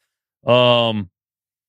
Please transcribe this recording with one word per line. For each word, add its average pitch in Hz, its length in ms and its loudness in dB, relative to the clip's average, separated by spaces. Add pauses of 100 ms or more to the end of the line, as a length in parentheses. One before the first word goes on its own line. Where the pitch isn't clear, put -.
(460)
Um, 120 640 0 (600)